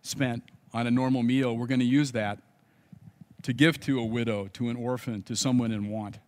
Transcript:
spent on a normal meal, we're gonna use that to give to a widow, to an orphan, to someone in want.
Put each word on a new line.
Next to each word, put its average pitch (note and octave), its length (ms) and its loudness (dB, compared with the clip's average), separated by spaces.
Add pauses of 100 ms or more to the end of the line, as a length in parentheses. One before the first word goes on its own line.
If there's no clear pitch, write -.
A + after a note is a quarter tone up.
spent B2 400 -4 (300)
on A#2 140 -2
a A#2+ 40 0
normal B2+ 320 2
meal, B2 340 2
we're A#2+ 100 -4
gonna B2+ 180 2
use C3+ 280 4
that G#2 260 -2 (1040)
to C3 100 -2
give D3+ 280 4
to C3+ 200 0
a A#2 40 -2
widow, A2 500 -2
to A#2+ 140 -2
an A#2+ 80 -2
orphan, A#2+ 460 -4
to A2+ 140 -8
someone B2 340 2
in G#2 180 -2
want. G#2 400 -8